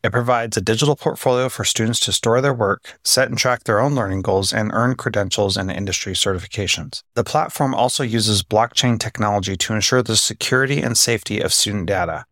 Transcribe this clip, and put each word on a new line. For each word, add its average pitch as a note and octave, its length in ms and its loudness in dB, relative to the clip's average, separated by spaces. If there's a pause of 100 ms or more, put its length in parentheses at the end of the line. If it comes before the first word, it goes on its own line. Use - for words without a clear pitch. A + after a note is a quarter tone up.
It A2 100 0
provides A#2+ 420 2
a G#2+ 60 2
digital A2+ 360 2
portfolio C3 520 0
for - 160 -6
students A2+ 360 0
to G2 120 -2
store A#2+ 300 2
their C#3 100 2
work, G#2 500 -2
set B2+ 280 2
and B2 80 -4
track B2 260 0
their G#2+ 160 2
own C#3+ 140 2
learning G2 260 -2
goals, F#2+ 320 0
and G#2+ 220 0
earn A#2+ 220 2
credentials G2+ 600 0
and F#2+ 140 -2
industry F#2+ 420 -4
certifications. F2+ 920 -4 (120)
The A#2 100 0
platform C#3+ 500 0
also B2+ 300 0
uses G#2+ 380 0
blockchain A#2 580 2
technology G#2 560 -2
to - 160 -4
ensure B2 300 2
the A#2 120 -2
security C3 680 0
and A#2+ 160 0
safety G#2+ 420 0
of - 140 0
student G2+ 320 0
data. F2 460 -2